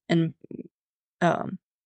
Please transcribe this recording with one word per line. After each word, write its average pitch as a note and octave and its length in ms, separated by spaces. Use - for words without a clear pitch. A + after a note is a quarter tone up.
and, E3 280
um, - 380